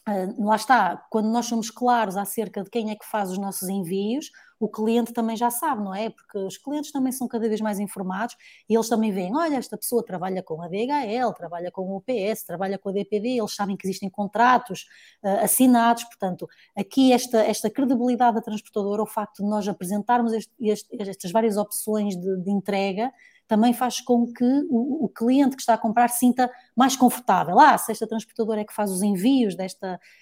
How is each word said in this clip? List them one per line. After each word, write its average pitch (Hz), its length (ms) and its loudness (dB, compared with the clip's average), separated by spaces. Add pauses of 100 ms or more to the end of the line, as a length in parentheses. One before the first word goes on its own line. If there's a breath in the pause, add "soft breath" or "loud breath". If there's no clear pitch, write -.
eh, 196 320 -2
lá 214 200 2
está, 214 400 4 (120)
quando 220 200 0
nós 233 160 0
somos 226 260 -4
claros 226 460 0
acerca 202 440 -6
de 196 80 -10
quem 226 220 -4
é 208 40 -8
que - 100 -18
faz 202 260 -4
os 185 60 -4
nossos 196 320 -6
envios, 196 600 -4 (300 soft breath)
o 214 80 -2
cliente 233 460 0
também 226 240 -2
já 240 140 0
sabe, 233 320 -2
não 190 100 -8
é? 214 160 -6
Porque - 300 -14
os 190 180 -6
clientes 294 340 -8
também 262 200 -2
são 254 160 -6
cada 226 200 -2
vez 214 140 -2
mais 208 180 -2
informados 196 560 -6 (320 soft breath)
e 208 60 0
eles 226 160 2
também 220 220 2
veem, 185 240 -2
"Olha, 320 200 0
esta 220 220 -6
pessoa 233 260 -2
trabalha 185 380 -6
com 160 220 -8
a 175 40 -10
D 190 140 -4
H 277 240 -2
L, 226 300 -2
trabalha 175 360 -10
com 190 120 -6
o 190 140 -6
U 190 40 -12
P 233 220 -4
S, 214 200 -4
trabalha 190 360 -6
com 202 100 -8
a - 20 -4
D 196 140 -2
P 208 140 -2
D", 247 180 -2
eles 208 160 -4
sabem 202 240 -4
que - 80 -8
existem 190 240 -4
contratos, 220 800 0 (340 soft breath)
eh, 202 220 0
assinados. 233 640 4
Portanto, - 440 -8 (260 soft breath)
aqui 254 380 4
esta, 240 300 2
esta 214 260 0
credibilidade 240 680 2
da 220 40 -4
transportadora, 214 600 -4
o - 20 -6
facto - 380 -8
de 202 60 0
nós 208 180 -2
apresentarmos 208 640 0
este, 220 260 -6
este, 214 280 -2 (200)
estas 185 240 -10
várias 220 240 2
opções 208 600 -2
de, 190 200 -4
de 180 120 -6
entrega, 196 640 -2 (340 soft breath)
também 220 240 6
faz 240 300 -2
com 240 320 2
que 262 360 2
o, 262 360 0
o - 40 0
cliente 262 460 2
que - 60 -12
está 226 140 2
a - 20 2
comprar 240 320 2
se 240 100 -6
sinta 247 320 2 (240 loud breath)
mais 269 200 4
confortável. 185 640 4
"Ah, 277 180 10
se - 140 -4
esta 214 160 -4
transportadora 214 540 -4
é 208 40 -6
que - 80 -18
faz 208 180 -2
os 185 120 -2
envios 208 520 2
desta, 185 440 -8 (220 soft breath)